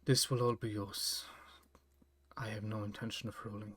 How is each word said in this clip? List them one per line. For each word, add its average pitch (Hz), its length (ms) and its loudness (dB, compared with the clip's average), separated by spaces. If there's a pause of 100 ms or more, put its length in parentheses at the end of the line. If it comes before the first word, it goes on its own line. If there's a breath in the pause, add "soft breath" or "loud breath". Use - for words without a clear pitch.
This - 260 6
will 123 120 2
all 120 120 6
be 110 160 -2
yours. 101 540 -2 (1120 loud breath)
I 120 120 -4
have 107 140 -4
no 107 220 -2
intention 110 440 -4
of 104 60 -4 (100)
ruling. 104 320 -6